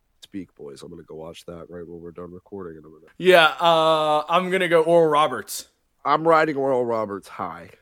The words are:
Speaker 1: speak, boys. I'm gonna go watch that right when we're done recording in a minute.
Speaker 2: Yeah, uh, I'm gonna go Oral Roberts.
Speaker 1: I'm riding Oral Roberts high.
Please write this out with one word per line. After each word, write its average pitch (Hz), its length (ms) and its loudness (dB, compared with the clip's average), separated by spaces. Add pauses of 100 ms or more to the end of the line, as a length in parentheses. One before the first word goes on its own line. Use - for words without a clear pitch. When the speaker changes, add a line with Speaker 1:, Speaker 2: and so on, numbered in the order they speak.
(240)
Speaker 1:
speak, 92 320 -16
boys. 71 280 -18
I'm 73 60 -18
gonna 82 140 -18
go 80 120 -20
watch 80 300 -16
that 85 240 -16
right 85 180 -16
when 85 140 -18
we're 85 100 -16
done 87 200 -16
recording 90 460 -16
in 76 80 -20
a 78 40 -20
minute. - 280 -20
Speaker 2:
Yeah, 170 420 6
uh, 160 720 2
I'm 180 220 0
gonna 185 160 -2
go 165 160 2
Oral 165 260 4
Roberts. 147 600 -2 (340)
Speaker 1:
I'm 151 240 0
riding 156 300 4
Oral 135 280 0
Roberts 107 440 -4
high. 85 420 -12 (100)